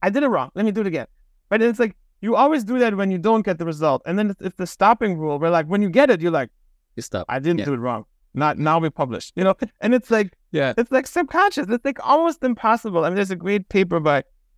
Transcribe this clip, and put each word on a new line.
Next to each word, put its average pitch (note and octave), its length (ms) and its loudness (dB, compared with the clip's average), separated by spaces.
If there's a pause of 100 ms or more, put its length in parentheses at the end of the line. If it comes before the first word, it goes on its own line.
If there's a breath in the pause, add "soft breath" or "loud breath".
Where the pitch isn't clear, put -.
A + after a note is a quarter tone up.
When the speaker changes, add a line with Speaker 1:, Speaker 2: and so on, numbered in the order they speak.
Speaker 1:
I F#3+ 80 2
did C4+ 140 2
it C#4 40 4
wrong. D3 280 -2
Let G3+ 100 -2
me G#3+ 60 0
do A3 100 -4
it G3 60 -4
again." D#3 200 -6 (420)
But A3 120 0
it's A#3 180 2
like, A3 160 -2 (260)
you G#3+ 140 -2
always C4+ 280 2
do B3 160 -2
that A3+ 160 2
when G3 160 -2
you F#3 60 -2
don't A3 260 2
get F3 160 -2
the E3+ 60 -6
result. D3+ 400 0
And F3 120 -2
then G#3 140 0
it's, - 100 -12
it's F#3 140 -8
the F3+ 100 -8
stopping G3+ 520 0
rule D3+ 200 -2
where, E3 140 0
like, D#3+ 160 2
when G3+ 140 0
you G3+ 80 0
get C4 200 6
it, F3 120 2
you're E3+ 100 0
like, C#3 180 -2 (460)
Speaker 2:
You A#2 80 -10
stop. - 260 -6
Speaker 1:
"I C3 100 -4
didn't D#3+ 200 0
Speaker 2:
Yeah. G2+ 60 -4
Speaker 1:
do C#3+ 80 -2
it B2 40 0
wrong. A#2 280 -4 (280)
Not, D3+ 240 0
now D#3 220 2
we D#3+ 100 0
publish," B2+ 460 -6
you F#3 80 -2
know? F#3+ 120 2 (120)
<laughs> - 140 -20
And A3 120 2
it's - 160 0
like, G#3+ 240 0 (180)
Speaker 2:
Yeah. C#3 260 0
Speaker 1:
it's, A#3+ 140 0
like, C4 160 0
subconscious. E4+ 600 0
It's, A#3+ 160 -2
like, C4+ 180 -4
almost D#4+ 400 2
impossible. A3 600 0
I E3 40 0
mean, F#3 60 -2
there's G3 160 0
a F#3 40 -6
great F#3+ 340 -2
paper F3+ 300 0
by D3 240 2 (340)